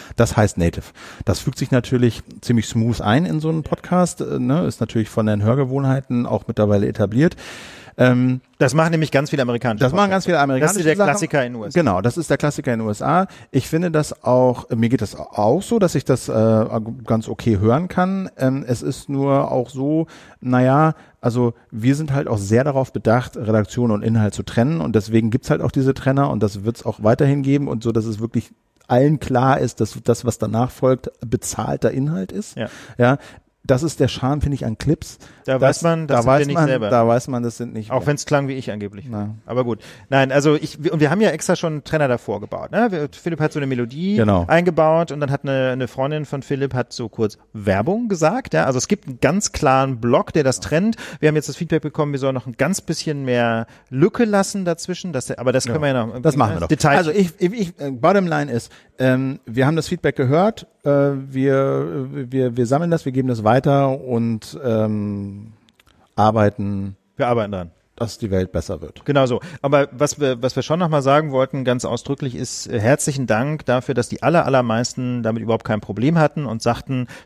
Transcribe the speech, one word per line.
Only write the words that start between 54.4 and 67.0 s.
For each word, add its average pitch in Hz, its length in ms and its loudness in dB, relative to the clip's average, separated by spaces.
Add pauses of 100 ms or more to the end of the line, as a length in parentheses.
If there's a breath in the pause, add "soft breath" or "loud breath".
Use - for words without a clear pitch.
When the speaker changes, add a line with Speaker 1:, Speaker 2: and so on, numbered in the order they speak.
Speaker 2:
dazwischen, 175 480 -6
das, 135 240 -4
aber 127 140 0
das 123 140 2
können 123 180 -2
Speaker 1:
Ja. - 0 -
Speaker 2:
wir 147 60 0
ja 127 180 0
noch 117 160 -10
Speaker 1:
Das 156 140 2
machen 110 180 4
wir 87 60 -4
noch. 85 80 -2
Speaker 2:
Detail. 147 300 4
Speaker 1:
Also 165 120 2
ich, 185 300 2
ich, 180 120 2
ich, 202 280 -6
äh, 143 100 -6
bottom 170 380 2
line 147 240 -2
ist, 117 180 -6 (300 soft breath)
ähm, 131 440 0
wir 123 220 0
haben 156 100 2
das 156 120 -2
Feedback 151 280 -2
gehört, 160 520 0 (160)
äh, 147 60 0
wir, 135 1160 0 (240)
wir, 127 260 0
wir 123 100 2
sammeln 151 240 0
das, 165 140 0
wir 135 80 -4
geben 127 160 0
das 113 160 -2
weiter 110 120 6 (440)
und, 117 640 -4
ähm, 104 880 -2 (640 soft breath)
arbeiten, 101 800 0 (200)